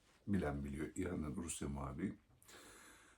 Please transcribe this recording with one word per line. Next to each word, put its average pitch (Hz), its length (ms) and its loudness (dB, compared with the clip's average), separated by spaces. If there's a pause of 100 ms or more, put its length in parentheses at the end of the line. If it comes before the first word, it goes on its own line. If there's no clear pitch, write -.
(260)
bilen 73 380 4
biliyor, 69 320 -2
İHA'nın 73 400 0
Rusya 80 320 -2
muhabiri. 67 440 0 (1040)